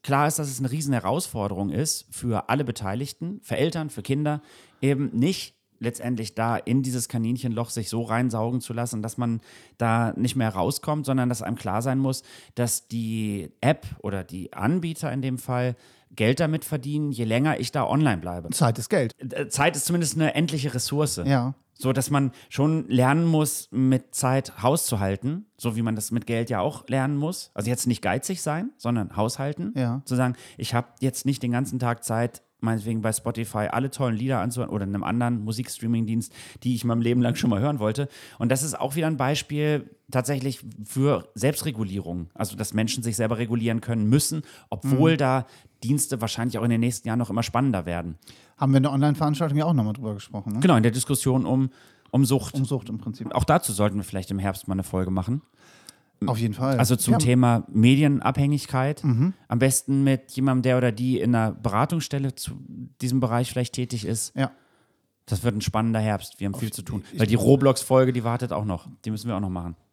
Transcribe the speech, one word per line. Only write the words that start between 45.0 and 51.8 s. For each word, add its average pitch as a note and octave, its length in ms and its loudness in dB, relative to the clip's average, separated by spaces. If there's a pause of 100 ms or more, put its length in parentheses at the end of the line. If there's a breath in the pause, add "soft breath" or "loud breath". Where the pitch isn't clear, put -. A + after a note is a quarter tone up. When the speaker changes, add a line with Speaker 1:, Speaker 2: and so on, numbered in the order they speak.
Speaker 2:
Mhm. D#3 60 2
Speaker 1:
da C3 280 2 (380 loud breath)
Dienste C3 380 0
wahrscheinlich A#2 360 -2
auch G#2+ 40 0
in A#2+ 80 2
den A2+ 100 4
nächsten A#2+ 260 -2
Jahren A#2 120 0
noch A#2+ 100 -2
immer A2 140 0
spannender A#2 420 0
werden. E2+ 320 -6 (400 loud breath)
Speaker 2:
Haben C3+ 160 2
wir C3+ 60 8
in C3 60 6
der C#3+ 80 0
Online-Veranstaltung D3 680 2
ja D#3 80 2
auch E3+ 80 4
nochmal G#2+ 180 2
drüber A2 220 -6
gesprochen, G2+ 400 -8
ne? A#2 60 -2
Speaker 1:
Genau, D#3+ 160 6
in A2+ 60 6
der D#3 80 6
Diskussion B2+ 540 0
um, C3 240 2 (420 loud breath)